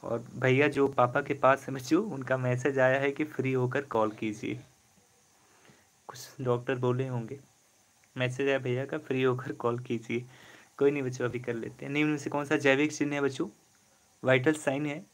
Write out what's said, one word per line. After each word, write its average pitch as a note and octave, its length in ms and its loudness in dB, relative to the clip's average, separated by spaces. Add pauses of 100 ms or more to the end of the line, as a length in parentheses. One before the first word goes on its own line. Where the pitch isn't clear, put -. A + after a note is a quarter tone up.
और A#2+ 300 -4
भैया C3 340 4
जो C#3 200 2
पापा B2+ 340 2
के C#3 120 -4
पास C3+ 340 4
है C#3 60 -6
बच्चों, D#3 360 0
उनका C3 260 -2
मैसेज B2+ 420 0
आया C3 220 6
है C#3 100 0
कि C#3 140 -4
फ्री C3 280 -2
होकर B2+ 280 0
कॉल A2 300 0
कीजिए, A2 500 -6 (1500)
कुछ - 200 -14 (120)
डॉक्टर B2+ 340 0
बोले B2+ 340 0
होंगे। B2 320 -6 (760)
मैसेज C3 320 0
आया C3+ 100 2
भैया B2 260 -2
का, D#3 140 -6
फ्री C3 240 -2
होकर B2+ 300 0
कॉल A#2+ 260 -2
कीजिए। A#2+ 460 -4 (540)
कोई C#3 120 4
नहीं C#3+ 120 -4
बच्चों, B2+ 220 -4
अभी A#2+ 160 -4
कर A#2+ 140 -6
लेते A#2 320 -10
हैं। C#3 60 -8
निम्न D3+ 180 2
में D3+ 80 0
से D3+ 120 -6
कौन C#3+ 140 -2
सा D3 120 2
जैविक C#3 360 4
चिन्ह C#3+ 220 -2
है C#3+ 60 -2
बच्चों? C#3 280 -2 (760)
वाइटल C3 280 4
साइन D3+ 340 -2
है D3 280 -8